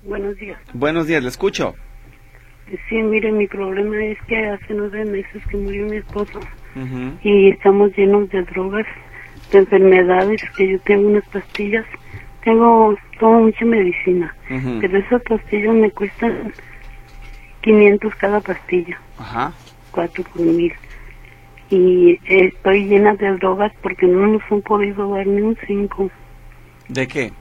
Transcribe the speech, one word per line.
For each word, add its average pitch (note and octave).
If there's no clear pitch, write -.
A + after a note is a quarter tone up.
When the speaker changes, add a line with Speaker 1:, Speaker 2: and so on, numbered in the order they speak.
Speaker 1:
Buenos G4+
días. -
Speaker 2:
Buenos D3+
días, D#3
le B2
escucho. D3
Speaker 1:
Sí, A3
mire, A3
mi G#3
problema G3
es G#3+
que A3+
hace G#3
nueve G#3
meses G3+
que -
murió G3
mi G#3+
esposo. G#3
Speaker 2:
Ujú. B2+
Speaker 1:
Y G3+
estamos G3
llenos G3+
de F#3+
drogas, G3
de G3
enfermedades, F#3+
que F#3+
yo F#3+
tengo G3+
unas G#3
pastillas, G#3
tengo, A3+
tomo A3+
mucha A3
medicina, F3+
Speaker 2:
Ujú. C3
Speaker 1:
pero F#3
esas A#3+
pastillas G#3+
me A3
cuestan G3+
quinientos G#3
cada G3+
pastilla. F3+
Speaker 2:
Ajá. A#2
Speaker 1:
Cuatro F3
por -
mil. E3+
Y F3+
estoy F#3+
llena G3+
de G3
drogas F#3+
porque F#3
no F#3
nos G#3+
han G#3
podido G3+
dar G3
ni G3+
un A3
cinco. G3+
Speaker 2:
¿De B2+
qué? C3